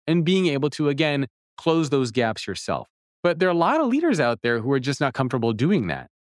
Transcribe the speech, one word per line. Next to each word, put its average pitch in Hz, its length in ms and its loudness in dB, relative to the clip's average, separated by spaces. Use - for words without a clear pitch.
and 165 180 2
being 185 220 2
able 143 240 0
to, 147 180 -2
again, 143 380 0
close 160 320 0
those 131 200 0
gaps 113 360 -2
yourself. 87 420 -6
But 175 160 2
there 185 100 2
are 175 40 2
a - 20 0
lot 196 260 2
of 277 80 0
leaders 277 300 2
out 120 240 0
there 120 180 0
who 127 120 -2
are 135 80 2
just 131 180 -4
not 143 140 0
comfortable 123 400 0
doing 123 360 0
that. 67 200 -6